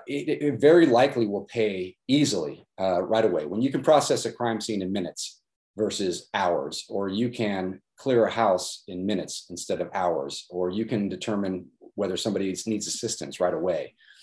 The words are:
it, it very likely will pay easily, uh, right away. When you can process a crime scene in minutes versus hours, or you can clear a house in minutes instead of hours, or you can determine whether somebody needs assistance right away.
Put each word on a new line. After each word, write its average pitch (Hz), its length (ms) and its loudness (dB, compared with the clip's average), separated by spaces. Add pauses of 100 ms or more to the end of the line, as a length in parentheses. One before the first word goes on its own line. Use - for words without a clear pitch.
it, 143 360 -4
it 139 200 0
very 165 240 10
likely 127 400 6
will 101 180 -4
pay 98 500 -2 (140)
easily, 101 580 2 (140)
uh, 92 220 2
right 110 240 2
away. 85 180 0
When 90 160 -4
you 131 100 0
can 131 120 -2
process 143 420 4
a 113 80 -4
crime 113 300 -2
scene 104 180 -4
in 92 100 -4
minutes - 520 -6 (340)
versus 110 560 -2
hours, 87 560 -2
or 98 220 -4
you 113 180 0
can 95 500 -4 (200)
clear 120 260 2
a 95 60 2
house 101 580 0
in 92 160 -8
minutes 101 460 -4
instead 87 320 -6
of 85 100 -10
hours, 82 560 -2
or 90 220 -4
you 110 160 -4
can 101 240 -2
determine 98 560 -4 (300)
whether 92 200 -2
somebody 98 480 -2
needs 107 220 -4
assistance - 540 -6
right 90 120 2
away. 82 420 -2 (280)